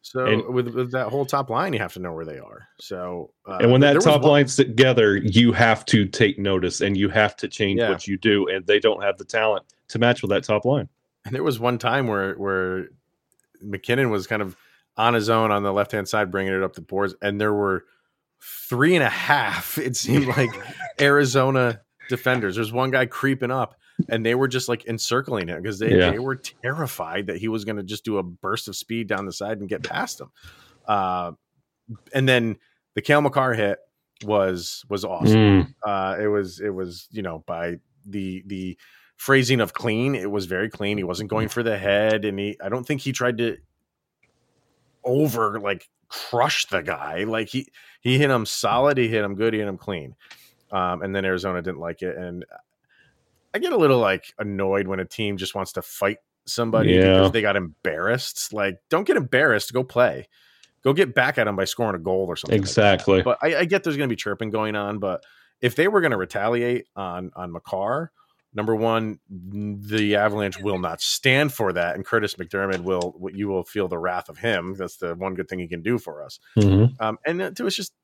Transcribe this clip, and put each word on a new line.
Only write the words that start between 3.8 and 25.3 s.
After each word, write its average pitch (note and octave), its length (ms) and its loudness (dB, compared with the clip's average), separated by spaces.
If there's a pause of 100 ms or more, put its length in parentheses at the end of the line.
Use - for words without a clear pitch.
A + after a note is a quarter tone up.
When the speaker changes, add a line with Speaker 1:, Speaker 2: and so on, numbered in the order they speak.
Speaker 1:
th-, C#3+ 80 10
Speaker 2:
that C#3+ 60 8
Speaker 1:
there - 20 6
was F#3+ 80 4
Speaker 2:
top D3+ 180 6
Speaker 1:
one C#3+ 80 8
Speaker 2:
line's C#3+ 260 6
together, A#2 600 6
you A2 360 6
have A2+ 340 4
to G2+ 200 4
take G2+ 320 2
notice F#2+ 420 0
and G2+ 160 2
you G2 140 2
have G#2+ 280 2
to G#2 100 -8
change G#2 320 0
Speaker 1:
Yeah. A2 100 2
Speaker 2:
what F2+ 160 -4
you G2 100 -4
do. G2+ 320 2
And F#2 180 -4
they G#2 120 6
don't G2+ 240 2
have G2+ 160 0
the G2 60 -14
talent A2 420 0 (220)
to A#2+ 100 -6
match A#2+ 240 4
with G2 80 -4
that G2 140 2
top G#2+ 200 0
line. C3 240 0 (380)
Speaker 1:
And G#2+ 80 -8
there C#3+ 80 -4
was C#3 160 -2
one A#2+ 200 0
time B2 280 0
where, G2 300 -2
where F#2+ 520 -4 (760)
McKinnon A#2 480 0
was G2 160 -2
kind G#2+ 140 -2
of F#2+ 160 -6 (400)
on A#2 180 2
his G#2+ 140 0
own A2+ 220 4
on G2+ 140 2
the G2 80 0
left-hand G2+ 360 -2
side, G#2 220 -2
bringing F#2+ 240 -2
it F#2+ 80 0
up F#2 120 -4
the F2 60 -18
boards. F#2+ 400 -4
And G2+ 200 -2
there G#2+ 120 0
were G2+ 320 -2 (560)
three D3 540 0
and D#3 100 2
a A2 60 2
half, A#2 680 -2
it C3 200 -4
seemed C3+ 300 2
Speaker 2:
<laughs> B2+ 100 0
Speaker 1:
like, B2+ 140 2 (500)
Arizona C3 840 2 (260)
defenders. A#2+ 460 -2
There's A2 180 -4
one C3 180 0
guy B2+ 160 2
creeping C3 440 -2
up, B2+ 240 -4 (340)
and A2+ 160 -2
they A#2 100 2
were C3+ 140 2
just, B2+ 200 -4
like, A#2+ 180 -4
encircling A#2 640 -4